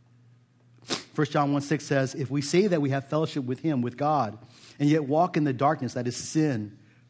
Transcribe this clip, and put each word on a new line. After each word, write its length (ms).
First 160
John 220
one 100
six 220
says, 320
"If 120
we 120
say 260
that 160
we 80
have 180
fellowship 360
with 160
him, 220
with 140
God, 400
and 80
yet 160
walk 320
in 80
the 80
darkness, 420
that 140
is 80
sin, 600